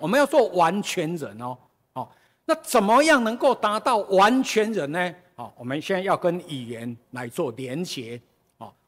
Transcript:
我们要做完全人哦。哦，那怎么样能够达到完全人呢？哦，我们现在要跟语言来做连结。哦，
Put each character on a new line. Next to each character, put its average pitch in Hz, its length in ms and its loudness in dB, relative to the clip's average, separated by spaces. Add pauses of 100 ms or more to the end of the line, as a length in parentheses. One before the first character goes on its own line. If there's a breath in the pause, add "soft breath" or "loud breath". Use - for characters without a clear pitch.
我 151 60 -6
们 220 120 2
要 294 60 4
做 269 240 4
完 180 340 2
全 170 340 -4
人 113 260 -10
哦。 123 160 -10 (340)
哦， - 160 -10 (380 soft breath)
那 320 160 2
怎 233 200 2
么 226 200 6
样 302 200 6
能 226 140 -2
够 254 180 2
达 214 240 -2
到 254 200 0
完 208 440 4
全 214 300 0
人 147 180 -4
呢？ 175 240 -2 (220)
哦， 113 220 -14
我 123 40 -16
们 131 160 -4
现 190 160 -4
在 185 60 0
要 185 160 0
跟 175 320 0
语 127 200 -8
言 117 280 -10 (140)
来 123 180 -10
做 131 240 -4
连 131 320 -8
结。 120 340 -10 (380)
哦， 107 160 -18 (160)